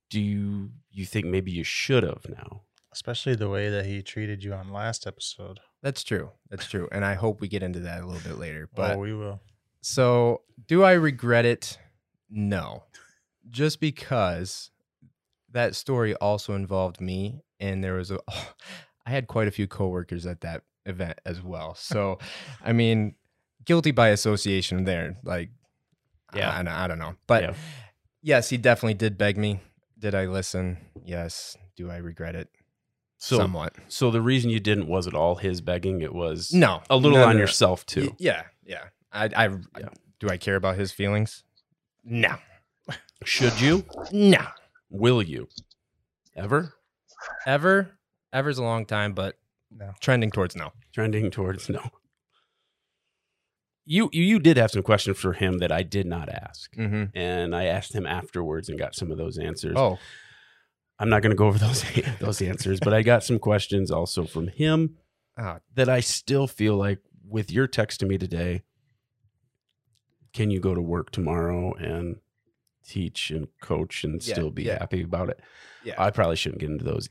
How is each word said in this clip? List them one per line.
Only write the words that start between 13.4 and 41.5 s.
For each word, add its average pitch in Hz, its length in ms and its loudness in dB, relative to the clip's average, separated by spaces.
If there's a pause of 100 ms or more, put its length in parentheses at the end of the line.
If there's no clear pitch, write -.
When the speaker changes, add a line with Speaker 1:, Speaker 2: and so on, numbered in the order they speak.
Speaker 3:
Just 143 300 -2
because 95 880 -2 (840)
that 117 220 0
story 117 420 0
also 104 380 0
involved 95 460 -2
me, 95 400 -6 (200)
and 95 220 -4
there 92 120 -2
was 92 160 -6
a, 98 140 -6
<laughs> - 800 -16
I 120 40 -6
had 131 180 -2
quite 110 200 0
a 98 40 -4
few 101 140 -2
coworkers 90 600 -4
at 87 160 -10
that 82 200 -8 (220)
event 90 400 -8
as 90 180 -8
well. 85 320 -10
So, 98 440 -4 (220)
Speaker 1:
<laughs> - 240 -18
Speaker 3:
I 117 80 0
mean, 113 420 2 (500)
guilty 165 260 4
by 117 180 6
association 98 760 2
there. 87 380 -2
Like, 87 280 -6 (840)
Speaker 1:
Yeah. 101 160 -2
Speaker 3:
I, 85 340 -4
I 90 40 -2
don't 82 100 -6
know. 82 160 -10 (120)
But 113 160 6
Speaker 1:
Yeah. - 120 -4 (680)
Speaker 3:
yes, 139 280 4
he 131 60 -2
definitely 117 380 4
did 104 220 0
beg 104 220 2
me. 104 220 0 (380)
Did 104 160 -4
I 95 120 0
listen? 92 520 -4 (260)
Yes. 85 520 -10 (200)
Do 87 140 -12
I 85 80 -10
regret 85 360 -10
it? 85 140 -10 (720)
Speaker 1:
So, - 180 0
Speaker 3:
Somewhat. 90 360 -2 (140)
Speaker 1:
so 123 240 2
the 117 100 4
reason 120 280 4
you 113 100 2
didn't 101 260 2
was 87 220 -2
it 80 60 -6
all 85 220 4
his 90 240 -4
begging? 90 420 -2
It 73 120 -6
was 85 380 -4
Speaker 3:
No. 110 360 6
Speaker 1:
a 135 80 2
little 131 220 8
Speaker 3:
No, 127 60 10
Speaker 1:
on 113 60 10
Speaker 3:
no, - 20 6
no. 107 80 6
Speaker 1:
yourself 98 440 2
too. - 260 -4
Speaker 3:
Y-, - 100 -16
yeah, 110 220 0 (220)
yeah. 90 200 -14 (260)
I, 104 140 -4 (100)
I, 110 140 6 (320)
Speaker 1:
Yeah. - 80 -12 (320)
Speaker 3:
do 104 80 -2
I 92 80 0
care 98 180 -2
about 95 220 0
his 98 160 -4
feelings? 104 500 -2 (640)